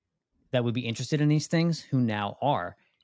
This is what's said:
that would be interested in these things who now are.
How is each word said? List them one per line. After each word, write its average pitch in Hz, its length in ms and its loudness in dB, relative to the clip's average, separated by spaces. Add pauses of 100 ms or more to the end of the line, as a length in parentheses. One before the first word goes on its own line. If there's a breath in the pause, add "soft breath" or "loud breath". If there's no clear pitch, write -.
(520)
that 123 140 2
would 117 80 0
be 123 120 -4
interested 123 360 -4
in 147 80 4
these 151 180 2
things 170 320 0
who 131 220 0
now 104 400 -2
are. 104 340 -2 (280)